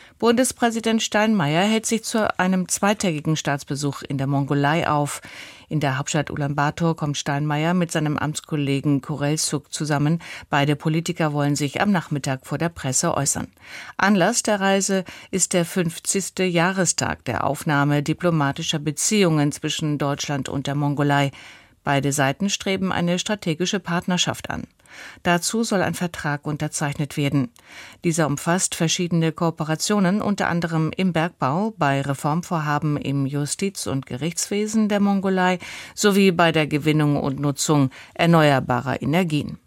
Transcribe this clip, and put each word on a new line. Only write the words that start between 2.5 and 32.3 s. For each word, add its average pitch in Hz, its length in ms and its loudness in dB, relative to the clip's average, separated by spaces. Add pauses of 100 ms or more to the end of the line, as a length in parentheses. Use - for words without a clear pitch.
zweitägigen 165 680 0
Staatsbesuch 143 640 -4
in 143 160 -6
der 135 80 -2
Mongolei 143 600 2
auf. 147 360 0 (480)
In 156 100 -2
der 139 160 0
Hauptstadt 147 340 -2
Ulaanbaatar 147 640 0
kommt 147 220 -4
Steinmeier 151 560 -2
mit 175 180 0
seinem 151 280 0
Amtskollegen 143 840 0
Kurelzuk 147 720 -2
zusammen. 151 460 0 (320)
Beide 143 260 2
Politiker 165 560 -2
wollen 147 240 0
sich 143 240 -4
am 208 100 0
Nachmittag 147 560 -2
vor 147 120 -4
der 165 100 0
Presse 160 480 -2
äußern. - 320 -2 (480)
Anlass 196 460 2
der 208 180 0
Reise 196 460 2 (240)
ist - 240 -2
der 175 100 4
fünfzigste 185 800 -2
Jahrestag 175 800 0
der - 200 -2
Aufnahme 147 580 2
diplomatischer 156 760 0
Beziehungen 156 760 2
zwischen 151 440 -4
Deutschland 143 540 -2
und 139 160 -4
der 139 80 -2
Mongolei. 143 560 2 (520)
Beide 139 300 0
Seiten 143 380 0
streben 190 420 -2
eine 175 260 0
strategische 185 600 -2
Partnerschaft 175 720 -2
an. 107 140 -6 (580)
Dazu 175 400 2
soll 202 200 2
ein 165 120 0
Vertrag 156 540 -4
unterzeichnet 151 680 -4
werden. 139 360 0 (500)
Dieser 165 240 2
umfasst 165 480 -2
verschiedene 165 560 0
Kooperationen, 170 880 0
unter 202 280 0
anderem 165 460 0
im 185 180 0
Bergbau, 170 640 0
bei 139 240 2
Reformvorhaben 147 960 -2